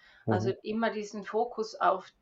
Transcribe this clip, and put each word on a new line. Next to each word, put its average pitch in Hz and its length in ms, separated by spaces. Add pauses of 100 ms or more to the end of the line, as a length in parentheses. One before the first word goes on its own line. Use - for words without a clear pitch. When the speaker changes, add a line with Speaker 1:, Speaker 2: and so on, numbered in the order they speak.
(280)
Speaker 1:
Also 110 220
Speaker 2:
Mhm. 190 120
Speaker 1:
immer 220 280
diesen 208 340
Fokus 220 520
auf 185 460